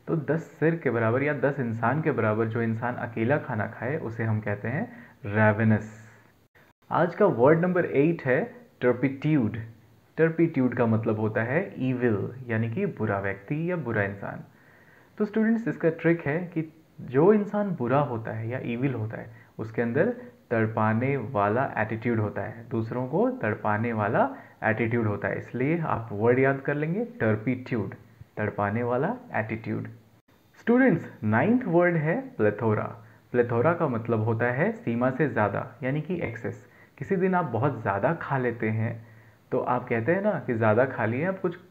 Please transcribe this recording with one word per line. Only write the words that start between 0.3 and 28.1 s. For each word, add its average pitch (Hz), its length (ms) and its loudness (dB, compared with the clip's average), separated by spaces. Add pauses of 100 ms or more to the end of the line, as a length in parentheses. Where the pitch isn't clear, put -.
सिर 165 340 0
के 160 140 -2
बराबर 117 340 2
या 147 100 0
दस 143 260 0
इंसान 117 420 0
के 156 100 0
बराबर 110 340 2
जो 117 160 -2
इंसान 117 340 -2
अकेला 113 420 -2
खाना 107 300 -4
खाए, 127 300 -6
उसे 113 260 -6
हम 110 160 0
कहते 104 280 -4
हैं 165 240 -4 (340)
ravenous। 107 600 4 (1080)
आज 165 240 0
का 214 100 4
word 147 340 6
number 180 260 2
eight 160 400 2
है 139 280 2 (320)
turpitude। 131 720 2 (640)
turpitude 160 580 2
का 120 80 4
मतलब 110 340 2
होता 110 240 0
है 147 320 -2
evil, 120 520 0 (200)
यानी 113 240 0
कि 190 140 -2
बुरा 107 340 -2
व्यक्ति 147 520 -4
या 180 40 -2
बुरा 117 280 -2
इंसान। 101 360 -8 (800)
तो 214 80 0
students, 220 420 0
इसका 160 220 0
trick 165 320 2
है 143 180 -2
कि 160 340 -6 (280)
जो 135 320 4
इंसान 208 380 0
बुरा 127 280 0
होता 113 320 -4
है 110 180 -6
या 127 140 -6
evil 123 300 -2
होता 113 240 -6
है, - 120 -12 (300)
उसके 113 220 -6
अंदर 147 320 2 (380)
तड़पाने 113 640 2
वाला 104 600 0
attitude 110 420 0
होता 104 220 -2
है, 110 280 -10
दूसरों 120 380 -4
को 190 220 2
तड़पाने 110 640 -2
वाला 131 420 2 (280)
attitude 113 420 2
होता 101 220 -2
है, 98 100 -2
इसलिए 131 420 -2
आप 117 320 -4
word 117 280 4
याद 135 220 2
कर 143 140 -2
लेंगे 165 300 -2 (180)
turpitude, 113 720 -2 (420)